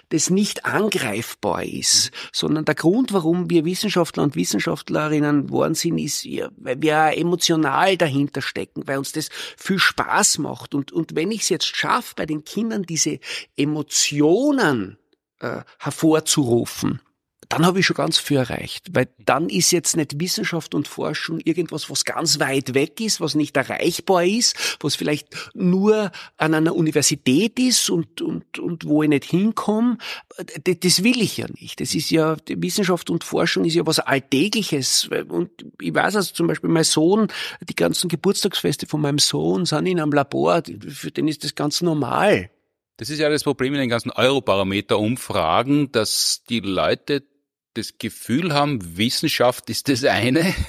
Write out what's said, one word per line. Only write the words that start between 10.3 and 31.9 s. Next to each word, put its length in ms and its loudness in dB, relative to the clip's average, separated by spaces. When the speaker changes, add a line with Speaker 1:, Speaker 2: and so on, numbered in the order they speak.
Speaker 1:
macht. 340 -8
Und, 200 -4
und 240 -4
wenn 160 -2
ich's 160 -4
jetzt 180 0
schaffe, 480 -2
bei 120 -6
den 180 -6
Kindern 400 -4
diese 340 -2
Emotionen, 1400 2
äh, 220 -8
hervorzurufen, 1200 0
dann 160 4
habe 120 4
ich 80 4
schon 80 0
ganz 220 -2
viel 220 2
erreicht, 540 -4
weil 140 2
dann 320 2
ist 200 2
jetzt 260 0
nicht 220 -2
Wissenschaft 560 -4
und 140 0
Forschung 520 -6
irgendwas, 500 -4
was 160 -2
ganz 340 -2
weit 320 0
weg 300 0
ist, 180 -2
was 140 -4
nicht 200 0
erreichbar 680 0
ist, 560 0
was 160 -2
vielleicht 560 -6
nur 580 2
an 160 2
einer 200 2
Universität 840 2
ist 320 2
und, 320 -2
und, 360 -6
und 280 -6
wo 160 4
ich 80 2
nicht 160 2
hinkomme. 720 0
D-, 80 4
das 300 2
will 160 4
ich 160 0
ja 100 -6
nicht. 200 -16
Das 140 -4